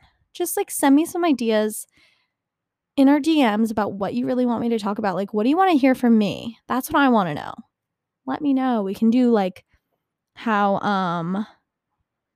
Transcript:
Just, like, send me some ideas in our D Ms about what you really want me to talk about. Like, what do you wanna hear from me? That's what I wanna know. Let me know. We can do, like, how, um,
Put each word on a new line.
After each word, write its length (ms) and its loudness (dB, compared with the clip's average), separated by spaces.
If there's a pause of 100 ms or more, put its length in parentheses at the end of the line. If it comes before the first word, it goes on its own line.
(340)
Just, 240 -4
like, 120 -6
send 240 2
me 120 4
some 180 -4
ideas 600 0 (1120)
in 100 6
our 100 4
D 240 2
Ms 280 0
about 240 -4
what 180 -6
you 140 -4
really 180 0
want 160 -2
me 80 -4
to 100 -2
talk 200 -4
about. 180 -4
Like, 160 -6
what 120 -2
do 40 2
you 80 2
wanna 160 2
hear 220 4
from 240 4
me? 400 -4 (100)
That's 220 -4
what 100 2
I 80 4
wanna 240 2
know. 220 -10 (720)
Let 160 -8
me 140 0
know. 300 0
We 100 -4
can 160 2
do, 220 4
like, 320 -2 (720)
how, 420 0
um, 640 -4 (920)